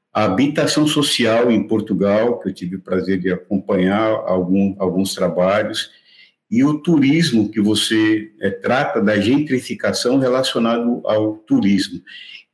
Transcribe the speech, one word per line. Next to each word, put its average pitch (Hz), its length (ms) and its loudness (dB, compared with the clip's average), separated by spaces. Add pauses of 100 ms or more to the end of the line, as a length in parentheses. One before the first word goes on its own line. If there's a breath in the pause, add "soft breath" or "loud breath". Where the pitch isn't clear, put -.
(140)
a 107 120 2
habitação 143 600 2
social 123 640 2
em 110 160 2
Portugal, 104 760 0
que 98 100 -8
eu 95 40 -4
tive 90 220 -10
o 90 60 -10
prazer 92 360 -2
de 92 140 -2
acompanhar 98 800 0 (160)
algum, 95 520 0
alguns 95 380 -2
trabalhos, 92 760 -2 (640 soft breath)
e 120 120 2
o 151 160 2
turismo 139 720 2
que 107 120 -2
você, 107 680 0 (120)
é, 98 100 -2
trata 123 500 -2
da 104 180 2
gentrificação 123 1000 0
relacionado 120 840 0
ao 107 300 0
turismo. 98 680 0 (520 loud breath)